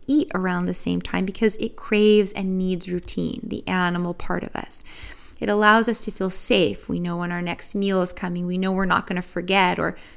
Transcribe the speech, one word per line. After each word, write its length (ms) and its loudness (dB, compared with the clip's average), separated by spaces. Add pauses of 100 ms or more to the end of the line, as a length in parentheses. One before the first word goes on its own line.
eat 280 2
around 300 0
the 80 -2
same 300 0
time 240 -2
because 300 2
it 200 -6
craves 560 4
and 240 -2
needs 320 -2
routine, 540 -6
the 260 -8
animal 460 0
part 280 -4
of 140 -8
us. 260 -8 (580)
It 100 0
allows 380 6
us 160 0
to 60 -6
feel 200 -4
safe. 580 2
We 120 -2
know 180 -4
when 140 -4
our 100 -4
next 320 -6
meal 280 2
is 100 -2
coming. 340 -4
We 120 -2
know 140 0
we're 140 0
not 200 2
gonna 160 -4
forget, 560 0
or 180 -2 (200)